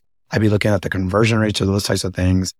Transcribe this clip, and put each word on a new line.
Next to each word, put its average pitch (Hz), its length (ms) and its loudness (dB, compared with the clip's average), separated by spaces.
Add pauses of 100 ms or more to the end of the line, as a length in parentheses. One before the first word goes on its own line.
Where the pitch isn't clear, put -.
(300)
I'd - 100 -2
be 107 100 2
looking 104 200 0
at 101 120 0
the - 80 -8
conversion 104 480 0
rates 107 220 0
of 98 60 0
those 98 180 0
types 98 200 -2
of 95 100 -6
things. 92 460 0